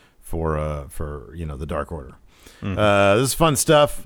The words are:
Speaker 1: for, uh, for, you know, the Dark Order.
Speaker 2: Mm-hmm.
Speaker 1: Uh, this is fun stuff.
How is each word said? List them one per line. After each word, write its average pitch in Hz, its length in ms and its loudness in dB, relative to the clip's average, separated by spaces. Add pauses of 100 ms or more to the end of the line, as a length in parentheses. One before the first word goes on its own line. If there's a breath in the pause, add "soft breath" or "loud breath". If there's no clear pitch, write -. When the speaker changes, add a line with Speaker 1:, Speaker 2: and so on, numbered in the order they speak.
(200 soft breath)
Speaker 1:
for, 80 380 -4
uh, 76 320 -6
for, 73 440 -12
you 85 120 -10
know, 76 100 -8
the 73 100 -10
Dark 73 260 -6
Order. 67 240 -14 (460 loud breath)
Speaker 2:
Mm-hmm. 98 160 -6
Speaker 1:
Uh, 101 380 4
this 127 140 2
is - 40 -2
fun 160 220 2
stuff. 147 500 4